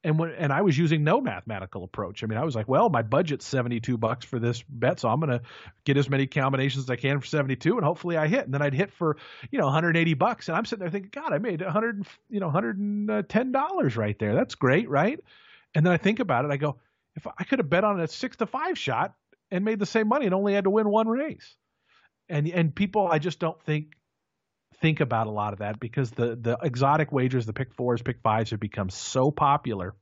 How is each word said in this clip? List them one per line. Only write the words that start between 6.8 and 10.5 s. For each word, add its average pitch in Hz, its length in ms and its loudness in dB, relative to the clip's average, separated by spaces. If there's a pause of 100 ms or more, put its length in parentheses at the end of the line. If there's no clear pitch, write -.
as 127 60 -8
I 123 60 0
can 139 240 -2
for 127 60 -16
seventy-two, 147 520 0
and 180 80 0
hopefully 170 320 -2
I 156 80 2
hit." 220 180 2
And 131 80 -6
then 143 80 -2
I'd 143 140 0
hit 180 180 -2
for, 156 240 0 (340)
you 285 80 -2
know, 170 80 2
a 139 40 2
hundred 165 260 2
eighty 165 160 4
bucks, 196 360 0
and 165 100 -2